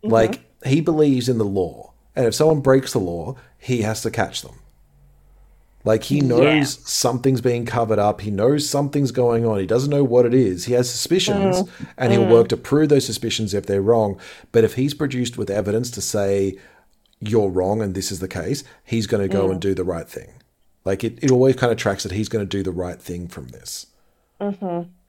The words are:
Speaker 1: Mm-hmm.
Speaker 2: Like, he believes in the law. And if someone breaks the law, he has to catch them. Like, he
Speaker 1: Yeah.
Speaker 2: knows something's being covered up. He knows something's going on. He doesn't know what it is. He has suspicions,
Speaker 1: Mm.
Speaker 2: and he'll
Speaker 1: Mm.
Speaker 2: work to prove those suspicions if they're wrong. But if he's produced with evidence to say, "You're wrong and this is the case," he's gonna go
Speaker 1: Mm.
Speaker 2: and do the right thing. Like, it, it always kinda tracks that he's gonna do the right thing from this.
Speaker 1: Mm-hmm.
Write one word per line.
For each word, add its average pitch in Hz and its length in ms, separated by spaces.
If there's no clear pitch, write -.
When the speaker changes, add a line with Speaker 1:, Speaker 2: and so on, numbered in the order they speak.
Speaker 1:
Mm-hmm. 107 100
Speaker 2:
Like, 113 260
he 135 140
believes 151 480
in 127 100
the 110 60
law. 87 480
And 127 100
if 110 80
someone 151 280
breaks 131 320
the 127 60
law, 87 360
he 123 240
has 110 220
to 110 80
catch - 300
them. - 140
Like, 110 220
he 143 140
Speaker 1:
Yeah. 139 80
Speaker 2:
knows 135 520
something's 127 520
being 120 240
covered 110 340
up. 104 220
He 104 100
knows 131 380
something's 143 420
going 120 340
on. 107 140
He 95 60
doesn't 127 240
know 143 160
what 120 200
it 120 80
is. 95 320
He 120 80
has 123 160
suspicions, 190 760
Speaker 1:
Mm. - 240
Speaker 2:
and 120 160
he'll 117 100
Speaker 1:
Mm. 107 80
Speaker 2:
work 117 180
to 113 80
prove 151 300
those 139 180
suspicions 110 480
if 101 120
they're 98 160
wrong. 104 340
But 117 100
if 110 120
he's 139 180
produced 127 440
with 101 120
evidence 107 420
to 107 100
say, 98 560
"You're 107 300
wrong 92 320
and 98 140
this 98 180
is 85 80
the 92 80
case," 95 340
he's 113 220
gonna 101 200
go 95 220
Speaker 1:
Mm. - 40
Speaker 2:
and 92 60
do 98 140
the 90 100
right 87 240
thing. - 220
Like, 98 180
it, 117 180
it 135 100
always 131 260
kinda 120 180
tracks 101 280
that 92 100
he's 107 160
gonna 107 160
do 98 180
the 92 80
right 87 300
thing 87 260
from 65 220
this. - 380
Speaker 1:
Mm-hmm. 185 440